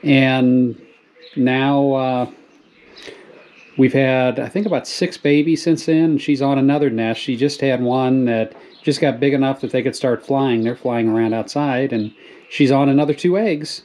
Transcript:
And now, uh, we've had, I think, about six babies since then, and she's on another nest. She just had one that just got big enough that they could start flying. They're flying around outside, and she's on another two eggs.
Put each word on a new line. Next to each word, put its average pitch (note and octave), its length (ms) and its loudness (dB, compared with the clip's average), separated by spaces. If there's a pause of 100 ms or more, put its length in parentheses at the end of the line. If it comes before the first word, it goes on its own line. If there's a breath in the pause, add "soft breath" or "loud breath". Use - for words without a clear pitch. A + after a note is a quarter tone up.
And C3 760 2 (560)
now, C3+ 580 2
uh, B2+ 320 -2 (1500 loud breath)
we've C3 160 4
had, C3 460 2
I A#2+ 80 -8
think, G#3 200 -4
about D3 200 -4
six - 300 -4
babies D3+ 460 0
since D#3+ 240 0
then, D#3+ 160 2
and D3+ 180 2
she's C#3 200 -2
on C#3 180 0
another C#3 320 2
nest. A2+ 280 -4
She C3 160 -4
just C#3 260 -2
had C3 200 0
one C3 440 0
that A2+ 280 -2 (300 loud breath)
just D3+ 180 -2
got B2+ 180 0
big C#3 140 0
enough C3+ 280 -2
that A#2+ 100 -8
they B2+ 100 0
could B2 140 -4
start B2 300 -2
flying. C3+ 380 0
They're A#2+ 120 -4
flying A#2 340 -2
around A2+ 240 0
outside, C3 580 -2
and G#2+ 200 -4 (360 loud breath)
she's C#3 240 2
on C#3 180 4
another C#3+ 260 2
two F3+ 240 0
eggs. D#3 460 -4